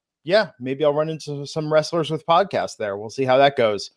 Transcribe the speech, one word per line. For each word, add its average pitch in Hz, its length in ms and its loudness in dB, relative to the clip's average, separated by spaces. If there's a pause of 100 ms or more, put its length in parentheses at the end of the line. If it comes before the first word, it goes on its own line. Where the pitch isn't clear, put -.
(240)
yeah, 185 360 0
maybe 135 260 -4
I'll 143 80 4
run 156 160 -2
into 147 360 -10
some 151 260 -6
wrestlers 156 400 0
with 156 140 -8
podcasts 131 520 0
there. 101 200 -6
We'll 107 120 -12
see 135 160 -4
how 127 120 4
that 139 180 6
goes. 107 420 0